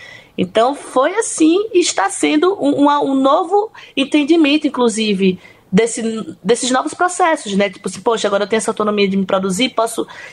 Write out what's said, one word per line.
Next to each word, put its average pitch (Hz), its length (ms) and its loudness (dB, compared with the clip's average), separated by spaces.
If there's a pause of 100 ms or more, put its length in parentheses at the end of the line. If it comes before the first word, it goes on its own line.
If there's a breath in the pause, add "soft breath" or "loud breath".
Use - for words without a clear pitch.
(380 loud breath)
Então 226 380 0
foi 277 400 -2
assim, 403 580 0
e 359 60 4
está 370 280 -2
sendo 311 540 0
um, 285 200 0
uma, 285 180 2
um 269 160 0
novo 339 560 2 (240 loud breath)
entendimento, 294 720 2
inclusive, 214 680 0 (340 loud breath)
desse, 226 720 -2
desses 233 280 0
novos 262 240 0
processos, 330 600 -2
né? 202 140 2
Tipo - 180 -10
assim, - 120 -10
"Poxa, 226 280 0
agora 202 160 0
eu 196 40 -8
tenho 220 100 0
essa 220 120 -4
autonomia 208 380 0
de 196 80 -2
me 190 100 0
produzir, 196 440 -2
posso, 226 360 -4 (260 loud breath)